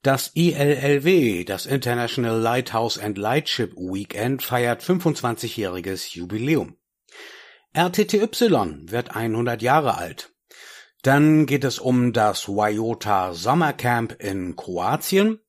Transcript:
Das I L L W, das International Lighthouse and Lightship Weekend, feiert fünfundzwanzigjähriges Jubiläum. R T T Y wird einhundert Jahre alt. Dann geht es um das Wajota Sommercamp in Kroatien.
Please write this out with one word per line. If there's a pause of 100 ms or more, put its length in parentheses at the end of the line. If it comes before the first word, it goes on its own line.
Das
I
L
L
W,
das
International
Lighthouse
and
Lightship
Weekend,
feiert
fünfundzwanzigjähriges
Jubiläum. (920)
R
T
T
Y
wird
einhundert
Jahre
alt. (680)
Dann
geht
es
um
das
Wajota
Sommercamp
in
Kroatien.